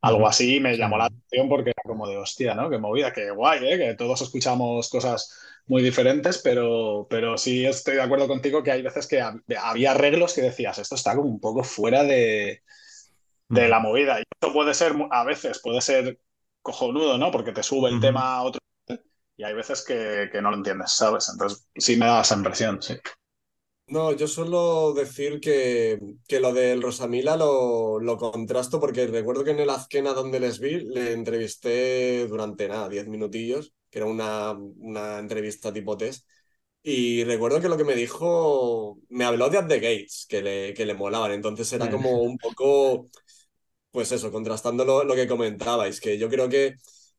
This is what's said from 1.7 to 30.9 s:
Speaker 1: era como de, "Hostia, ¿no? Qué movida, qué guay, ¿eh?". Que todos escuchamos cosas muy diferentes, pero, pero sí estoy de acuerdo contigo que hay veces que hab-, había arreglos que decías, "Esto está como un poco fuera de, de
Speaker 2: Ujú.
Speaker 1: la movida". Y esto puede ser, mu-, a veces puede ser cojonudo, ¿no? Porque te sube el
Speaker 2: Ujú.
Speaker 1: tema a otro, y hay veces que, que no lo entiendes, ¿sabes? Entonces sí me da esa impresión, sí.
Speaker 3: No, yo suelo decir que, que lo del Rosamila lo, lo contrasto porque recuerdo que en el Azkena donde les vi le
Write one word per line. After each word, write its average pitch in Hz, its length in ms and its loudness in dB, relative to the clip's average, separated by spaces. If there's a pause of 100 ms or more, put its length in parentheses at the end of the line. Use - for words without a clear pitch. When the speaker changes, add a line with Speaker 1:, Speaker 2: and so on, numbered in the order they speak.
Speaker 1:
era - 140 -4
como 107 220 -8
de, 98 120 -6
"Hostia, 110 360 -4
¿no? 131 160 -2
Qué 120 80 0
movida, 117 340 -2
qué 101 180 -6
guay, 131 360 2
¿eh?". 170 120 2
Que 120 160 0
todos 123 280 -2
escuchamos 123 680 -2
cosas 123 440 -2 (320)
muy 127 160 4
diferentes, 131 560 4
pero, 113 720 0
pero 113 280 0
sí 127 280 0
estoy 135 300 0
de 131 60 4
acuerdo 135 260 2
contigo 139 340 0
que 135 80 0
hay 131 120 2
veces 127 260 -6
que 135 140 2
hab-, 113 200 -6 (180)
había 117 320 2
arreglos 143 420 4
que 139 80 0
decías, 120 360 -2
"Esto 104 160 -10
está 117 220 0
como 143 120 2
un 107 120 -6
poco 117 240 -2
fuera 123 400 2
de, 110 580 2 (840)
de 120 200 6
Speaker 2:
Ujú. - 0 -
Speaker 1:
la 113 120 6
movida". 117 400 2
Y 113 120 -6
esto - 200 -2
puede 147 220 2
ser, 165 200 2
mu-, 147 180 -2
a 120 120 2
veces 143 380 -4
puede 123 180 -2
ser 131 400 0 (420)
cojonudo, 131 560 0
¿no? 160 140 2
Porque 117 200 -2
te 107 120 -6
sube 131 260 2
el 120 80 0
Speaker 2:
Ujú. - 20 0
Speaker 1:
tema 131 360 2
a 127 80 -2
otro, 131 160 -4 (760)
y 139 80 -12
hay 107 100 -6
veces 127 300 -6
que, 107 480 -4
que 101 100 -4
no 104 80 0
lo 107 80 0
entiendes, 95 340 -4
¿sabes? - 380 2
Entonces 98 460 -6
sí 117 200 2
me 117 100 4
da 117 160 6
esa 107 140 4
impresión, 101 460 -2
sí. - 120 -8 (920)
Speaker 3:
No, 156 240 2
yo 147 140 0
suelo 165 680 2
decir 143 460 -4
que, 123 600 2 (260)
que 135 140 0
lo 127 120 4
del 123 300 2
Rosamila 123 540 -2
lo, 120 640 2
lo 117 180 -2
contrasto 120 640 -4
porque 127 260 0
recuerdo 117 380 -2
que 151 80 0
en 147 80 0
el 143 100 0
Azkena 135 420 -2
donde 131 280 -2
les 117 180 -2
vi 147 220 -4
le 123 320 -4